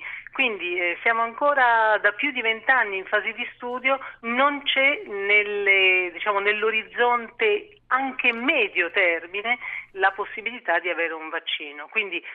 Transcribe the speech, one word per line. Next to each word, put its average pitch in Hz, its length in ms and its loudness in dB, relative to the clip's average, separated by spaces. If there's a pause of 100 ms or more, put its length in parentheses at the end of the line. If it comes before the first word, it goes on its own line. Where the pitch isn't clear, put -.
(340)
quindi, 180 440 -2
eh, 175 260 -2
siamo 233 180 2
ancora 233 800 4
da 208 100 4
più 277 200 -4
di 254 100 -6
vent'anni 220 560 0
in 190 80 -8
fase 208 260 0
di 226 240 -8
studio, 247 420 -2 (260)
non 269 400 2
c'è 285 420 2
nelle, 196 1080 2
diciamo, 196 280 -2
nell'orizzonte 220 1400 0 (100)
anche 262 460 0
medio 226 580 0
termine 185 640 0 (340)
la 196 200 2
possibilità 208 680 -4
di 175 100 -2
avere 165 240 -2
un 160 160 -10
vaccino, 151 580 -8
quindi 190 340 -4 (120)